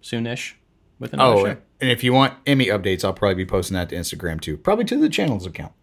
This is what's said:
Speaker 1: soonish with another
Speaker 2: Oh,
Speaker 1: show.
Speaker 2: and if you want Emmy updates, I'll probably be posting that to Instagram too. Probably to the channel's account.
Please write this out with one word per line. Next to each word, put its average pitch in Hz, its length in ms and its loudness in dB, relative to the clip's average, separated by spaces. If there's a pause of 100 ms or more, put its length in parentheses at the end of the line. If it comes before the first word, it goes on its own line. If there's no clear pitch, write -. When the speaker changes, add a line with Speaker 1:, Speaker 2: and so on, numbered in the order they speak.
Speaker 1:
soonish 117 520 -6 (460)
with 123 120 -10
another 131 220 4
Speaker 2:
Oh, 98 140 6
Speaker 1:
show. 104 100 -2 (240)
Speaker 2:
and 131 100 2
if 120 100 0
you 123 120 2
want 131 220 4 (120)
Emmy 135 200 4
updates, 95 360 0
I'll 95 80 0
probably 98 240 2
be 92 100 -4
posting 92 300 -2
that 87 140 -4
to 80 80 -8
Instagram 82 420 -6
too. 78 160 -6
Probably 214 300 0
to - 120 -2
the 302 120 2
channel's 120 360 -2
account. 80 380 -12